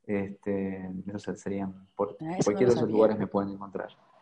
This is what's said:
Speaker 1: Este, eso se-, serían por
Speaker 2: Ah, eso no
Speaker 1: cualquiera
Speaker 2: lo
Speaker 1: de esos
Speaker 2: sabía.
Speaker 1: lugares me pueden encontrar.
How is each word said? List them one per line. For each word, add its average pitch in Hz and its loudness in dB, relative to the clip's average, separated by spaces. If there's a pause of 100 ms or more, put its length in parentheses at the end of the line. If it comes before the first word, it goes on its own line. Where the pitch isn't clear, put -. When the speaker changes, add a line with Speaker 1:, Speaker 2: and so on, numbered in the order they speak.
Speaker 1:
Este, 98 -4 (180)
eso 101 -8
se-, 92 -6
serían 98 -6
por - 0
Speaker 2:
Ah, 165 -4
eso - -
no - 2
Speaker 1:
cualquiera 202 4
Speaker 2:
lo - 6
Speaker 1:
de - -
esos - 4
Speaker 2:
sabía. 110 0
Speaker 1:
lugares 107 6
me 98 0
pueden 98 0
encontrar. 98 -8 (320)